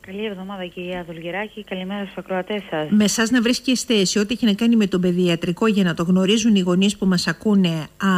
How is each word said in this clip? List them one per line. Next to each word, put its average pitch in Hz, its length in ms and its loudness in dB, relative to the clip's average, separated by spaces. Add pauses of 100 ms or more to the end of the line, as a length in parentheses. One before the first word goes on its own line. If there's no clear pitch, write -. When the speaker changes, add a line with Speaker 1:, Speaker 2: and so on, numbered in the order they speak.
Speaker 1:
Καλή 196 240 -10
εβδομάδα, 190 420 -10
κυρία 180 400 -10
Δουλγεράκη. 175 580 -10
Καλημέρα 190 380 -8
στους 190 140 -14
ακροατές 185 540 -6
σας. 156 200 -4
Speaker 2:
Με 214 140 4
εσάς 220 260 0
να 247 120 2
βρίσκεστε 233 640 0
σε 180 140 0
ό,τι 208 160 -2
έχει 233 120 0
να 208 60 4
κάνει 233 240 2
με 208 100 4
τον 185 140 0
παιδιατρικό, 175 680 0
για 208 180 2
να 170 100 0
το 175 80 -4
γνωρίζουν 190 520 4
οι 196 60 4
γονείς 185 360 2
που 208 100 -2
μας 180 200 2
ακούνε 175 600 0 (320)